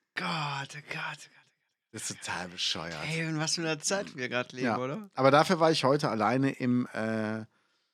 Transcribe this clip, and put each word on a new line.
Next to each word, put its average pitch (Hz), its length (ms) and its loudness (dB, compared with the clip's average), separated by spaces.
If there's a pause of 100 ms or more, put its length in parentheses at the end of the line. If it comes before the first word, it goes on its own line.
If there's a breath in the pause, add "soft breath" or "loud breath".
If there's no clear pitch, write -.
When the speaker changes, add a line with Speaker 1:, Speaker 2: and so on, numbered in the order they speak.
(160)
Speaker 1:
Gott, 180 100 -8
oh - 0 -
Gott, 147 500 -6
oh 147 80 -14 (100)
Gott. 151 360 -10 (640)
Speaker 2:
Das - 200 -10
ist - 120 -14
total 90 260 -6
bescheuert. 85 540 -6
Speaker 1:
Hey, 160 240 -4
in 160 120 -2
was 156 160 -2
für 175 60 -4
einer 160 180 -2
Zeit - 360 -4
wir 127 140 -6
grad 123 220 -2
leben, 127 140 -4
Speaker 2:
Ja. 113 120 0
Speaker 1:
oder? 143 380 -6
Speaker 2:
Aber 135 160 6
dafür 156 280 6
war 165 120 8
ich 151 120 2
heute 143 260 4
alleine 113 420 2
im, 123 420 0
äh, 110 520 -4 (480)